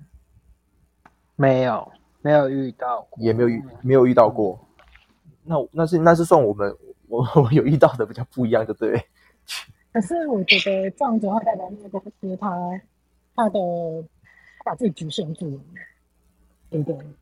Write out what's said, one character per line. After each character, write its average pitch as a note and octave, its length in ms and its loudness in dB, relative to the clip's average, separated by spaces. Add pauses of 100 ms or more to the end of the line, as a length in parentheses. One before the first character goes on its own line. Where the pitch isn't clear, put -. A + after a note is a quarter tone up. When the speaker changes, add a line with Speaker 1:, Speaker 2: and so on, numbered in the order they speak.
(1400)
Speaker 1:
没 C3+ 260 4
有， A#2 280 -4 (300)
没 D3 100 0
有 D3 180 4
遇 C3+ 240 -4
到 B2 360 -6
过。 - 140 -14
Speaker 2:
也 A2+ 100 2
没 A2+ 80 0
有 A#2+ 80 4
遇-， A2+ 140 -4 (180)
没 B2+ 120 0
有 B2+ 120 8
遇 B2 80 4
到 A#2 160 6
过。 G2+ 300 -4 (840)
那， D#3+ 120 -4 (160)
那 D#3+ 140 -2
是， E3 120 0
那 E3+ 160 6
是 E3 120 2
算 D#3 180 6
我 G#2 100 2
们， G2+ 220 -4 (320)
我， A#2 220 -2
<laughs> D#3 120 6
我 A#2 100 4
有 C#3+ 120 4
遇 C#3 140 2
到 - 160 6
的 A#2+ 120 -4
比 A2+ 80 -12
较 B2 180 -10
不 B2+ 140 -4
一 A2 40 0
样， A2+ 160 2
就 A2 80 -4
对 G#2+ 180 -2
了。 A2+ 80 0 (960)
Speaker 3:
可 A#3 80 0
是 D#4+ 260 -4
我 G#3+ 160 -2
觉 G3 140 0
得 F#3+ 340 -2
这 - 140 -4
样 A3+ 140 0
子 G#3+ 60 -6
的 F#3+ 60 -2
话， A3 80 0
代 G#3+ 160 -2
表 F#3 160 -10
那 G#3 160 -18
个 F#3+ 120 -10
公 G#3 200 -20
司 F#3 160 -8
它， F3+ 460 -6 (540)
它 A3+ 120 0
的， G#3 120 -2 (1000)
它 - 140 -8
把 E3 40 -6
自 B3 100 -10
己 F#3 60 0
局 D#3 180 -10
限 D#3+ 240 -8
住 D#3 180 -10
了， C#3 80 -12 (1080)
对 D#3 140 -4
不 E3 80 -6
对？ C#3+ 140 -10 (160)